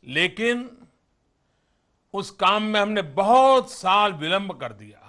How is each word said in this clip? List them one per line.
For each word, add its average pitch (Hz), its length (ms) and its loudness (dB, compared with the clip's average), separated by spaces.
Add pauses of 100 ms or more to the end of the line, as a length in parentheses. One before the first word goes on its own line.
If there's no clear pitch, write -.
लेकिन 202 840 -4 (1300)
उस 196 180 -8
काम 208 320 0
में 214 160 -2
हमने 208 220 -2
बहुत 240 720 2
साल 202 420 0
विलंब 170 460 -6
कर 120 140 -12
दिया। 104 360 -20